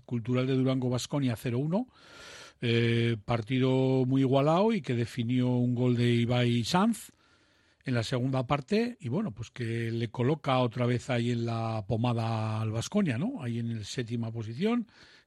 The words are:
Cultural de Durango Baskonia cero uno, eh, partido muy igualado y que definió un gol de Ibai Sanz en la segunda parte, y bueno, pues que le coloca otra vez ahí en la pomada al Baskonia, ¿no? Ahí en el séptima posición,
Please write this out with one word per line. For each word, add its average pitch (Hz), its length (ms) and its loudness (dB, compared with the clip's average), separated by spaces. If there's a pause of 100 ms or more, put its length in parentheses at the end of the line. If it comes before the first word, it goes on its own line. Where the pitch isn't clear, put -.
Cultural 123 400 0
de 135 80 0
Durango 131 340 2
Baskonia 123 480 0
cero 117 220 -4
uno, 165 300 -2 (760)
eh, 117 640 2
partido 131 800 2
muy 131 160 2
igualado 147 500 4
y 196 120 -2
que 127 100 -2
definió 120 560 0
un 123 240 2
gol 123 240 2
de 120 140 4
Ibai 120 520 2
Sanz 202 480 2 (760)
en 131 100 0
la 117 80 2
segunda 131 420 -2
parte, 208 540 0
y 131 100 -8
bueno, 190 220 -2
pues 110 180 -12
que 113 420 -4
le 117 180 -2
coloca 131 500 0
otra 123 260 0
vez 120 240 -2
ahí 120 220 0
en 117 160 -2
la 113 400 -4
pomada 113 760 0
al 110 100 -2
Baskonia, 123 460 0
¿no? 214 240 -4
Ahí 120 180 -4
en 117 120 -4
el 110 140 -6
séptima 117 460 -6
posición, 135 560 -4 (400)